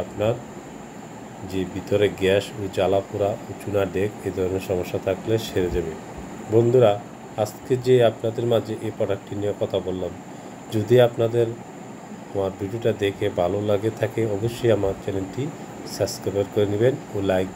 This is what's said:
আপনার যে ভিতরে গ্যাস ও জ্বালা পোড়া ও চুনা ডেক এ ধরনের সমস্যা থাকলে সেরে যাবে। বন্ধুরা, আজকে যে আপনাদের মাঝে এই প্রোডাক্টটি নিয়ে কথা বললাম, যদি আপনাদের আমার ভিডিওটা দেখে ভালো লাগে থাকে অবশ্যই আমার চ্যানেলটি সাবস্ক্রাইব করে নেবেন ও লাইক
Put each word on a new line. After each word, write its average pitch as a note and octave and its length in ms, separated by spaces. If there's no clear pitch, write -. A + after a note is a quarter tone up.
আপনার G#2 300
যে F#2+ 100
ভিতরে G2+ 340
গ্যাস G2 240
ও - 20
জ্বালা F#2+ 320
পোড়া G2+ 240
ও - 40
চুনা G2 220
ডেক G2 180
এ G2+ 100
ধরনের F#2 340
সমস্যা F#2 380
থাকলে G2 280
সেরে F2+ 280
যাবে। D#2+ 180
বন্ধুরা, A#2 400
আজকে - 300
যে B2+ 100
আপনাদের A2+ 440
মাঝে A2 200
এই G#2+ 120
প্রোডাক্টটি G2+ 420
নিয়ে G2+ 220
কথা G#2 160
বললাম, F#2 240
যদি A2 220
আপনাদের A#2 400
আমার F#2+ 280
ভিডিওটা A2 320
দেখে G2+ 240
ভালো F2+ 160
লাগে G#2 220
থাকে A2 200
অবশ্যই A#2 420
আমার G2 260
চ্যানেলটি F#2+ 400
সাবস্ক্রাইব G2+ 580
করে G#2 200
নেবেন A#2 200
ও G#2+ 40
লাইক F#2 260